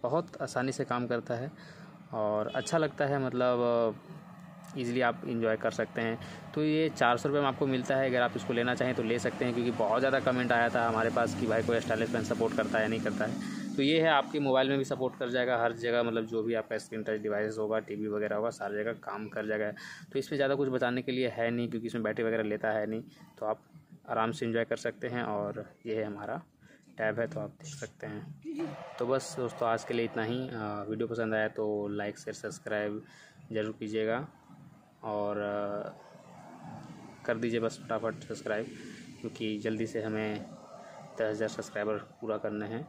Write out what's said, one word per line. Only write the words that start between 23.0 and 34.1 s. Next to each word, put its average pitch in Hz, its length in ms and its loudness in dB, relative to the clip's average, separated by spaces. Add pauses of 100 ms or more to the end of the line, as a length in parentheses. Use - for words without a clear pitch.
तो 110 80 -4
आप 107 160 -2 (460)
आराम 113 240 2
से 131 140 -2
enjoy 117 180 2
कर 117 120 0
सकते 120 320 -4
हैं। 120 140 -2
और 104 440 -2 (200)
ये 110 100 0
है 110 80 0
हमारा 107 380 -6 (560)
टैब 107 220 2
है, 117 60 2
तो 110 140 -4
आप 104 100 -6
देख - 240 -14
सकते - 320 -10
हैं। 104 360 -10 (560)
तो 123 80 0
बस 131 300 0
दोस्तों, 120 320 0
आज 113 160 2
के 123 100 -4
लिए 117 100 2
इतना 113 180 -2
ही। 127 280 -2
आ, 107 320 -4
वीडियो 110 260 -2
पसंद 113 260 0
आया 110 140 2
तो 107 400 -2
लाइक, 101 300 -4
शेयर, 107 160 -8
सब्सक्राइब 104 680 -4 (480)
ज़रूर 110 260 -2
कीजिएगा 110 500 0 (760)